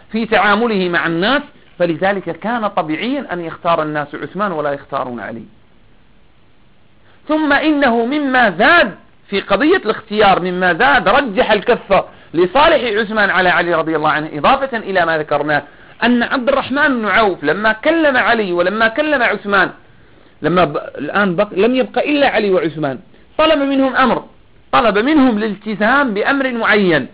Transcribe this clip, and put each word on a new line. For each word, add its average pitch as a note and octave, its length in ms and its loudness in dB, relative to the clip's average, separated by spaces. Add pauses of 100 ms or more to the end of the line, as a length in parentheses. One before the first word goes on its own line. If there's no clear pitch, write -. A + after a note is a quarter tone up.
(120)
في A3 140 -2
تعامله G#3 640 0
مع E3 180 -2
الناس، G3 340 0 (380)
فلذلك F3 600 -2
كان A3 280 -4
طبيعيا G3 640 -4
أن F3 80 -6
يختار E3 420 -2
الناس D3+ 320 -6
عثمان F#3 360 -6
ولا D3 200 -4
يختارون C3 480 -8
علي. A2 240 -12 (1800)
ثم D4+ 260 2
إنه C4+ 520 2
مما B3+ 440 0
زاد A#3+ 460 2 (320)
في G3 140 -2
قضية D4 360 2
الاختيار، G3+ 640 0
مما F3+ 340 0
زاد G3 360 2
رجح A3 420 0
الكفة G3+ 540 0 (280)
لصالح A3+ 640 2
عثمان G#3 300 0
على F3+ 200 2
علي E3+ 240 0
رضي D#3+ 220 0
الله D3+ 140 0
عنه، D3+ 240 -2
إضافة B3 440 0
إلى F#3+ 280 -2
ما E3 120 0
ذكرناه، D3 460 -2 (400)
أن A#3+ 200 2
عبد B3 260 -2
الرحمن C#4 500 0
بن G#3+ 60 -4
عوف G3 380 0
لما F#3+ 280 0
كلم D4 460 0
علي G#3+ 340 0
ولما F#3 360 0
كلم C#4+ 360 0
عثمان، G3+ 480 0 (720)
لما E3+ 240 2
ب-، D3 120 -6
الآن F3 580 -4
بق-، G3+ 180 -2
لم A3+ 220 2
يبق B3 240 -2
إلا C#4+ 300 2
علي G#3 220 0
وعثمان، D3+ 480 -2 (380)
طلب D#4 220 4
منهم C4+ 360 0
أمر، A3+ 280 2 (480)
طلب A#3 260 2
منهم C4 400 4
الالتزام G#3+ 760 0
بأمر C4 380 -2
معين، G3 640 2